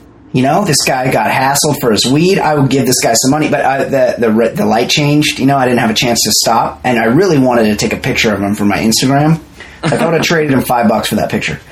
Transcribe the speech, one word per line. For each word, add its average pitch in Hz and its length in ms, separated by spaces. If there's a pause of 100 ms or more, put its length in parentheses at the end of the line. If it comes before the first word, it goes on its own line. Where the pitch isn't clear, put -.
(320)
you 127 100
know, 156 220
this 151 200
guy 135 260
got 117 200
hassled 139 500
for 123 100
his 101 160
weed. 165 320
I 156 160
would 135 160
give 131 160
this 127 160
guy 120 120
some 123 160
money." 151 200
But - 120
I, 135 220
the, 110 340
the, 113 140
re-, 113 180
the 104 160
light 110 240
changed. 147 480
You 123 80
know, 139 100
I 131 80
didn't 120 160
have 113 100
a 107 40
chance 120 300
to 107 80
stop. 127 520
And 123 140
I 113 80
really 156 320
wanted 123 260
to 104 120
take 107 180
a 92 60
picture - 340
of 98 60
him 101 140
for 104 120
my 98 120
Instagram. 139 600 (420)
Like, - 180
I - 60
would 165 80
have 156 80
<laughs> - 40
traded 156 260
him 123 100
five 120 260
bucks 107 200
for 110 80
that - 140
picture. 78 300 (120)